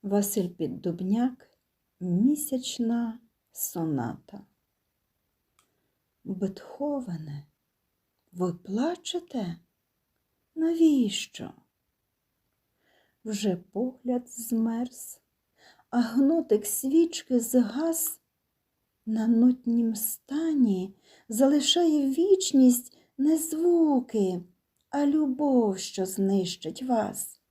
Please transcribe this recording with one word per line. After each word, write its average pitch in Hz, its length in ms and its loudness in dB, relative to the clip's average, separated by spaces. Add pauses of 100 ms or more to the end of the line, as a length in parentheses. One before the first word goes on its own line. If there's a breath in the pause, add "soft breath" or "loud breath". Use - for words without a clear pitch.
Василь 202 440 0
Піддубняк, 185 1000 -4 (500)
«Місячна 233 1200 -2 (320)
соната». 156 960 -6 (1800)
Бетховене, 190 1200 -8 (840)
ви 175 220 -4
плачете? 240 1040 -6 (960)
Навіщо? 320 1000 0 (1700)
Вже 208 300 -2
погляд 247 760 -6
змерз, 226 920 -4 (680 soft breath)
а 240 120 0
гнотик 233 640 2
свічки 277 760 0
згас. 254 800 0 (840)
На 220 220 -2
нотнім 233 680 2
стані 240 1000 -2 (340 soft breath)
залишає 285 800 2
вічність 269 880 4 (200 soft breath)
не 302 200 2
звуки, 294 1040 2 (460)
а 285 160 0
любов, 269 720 2
що - 280 -6
знищить 190 760 -2
вас. 226 680 -4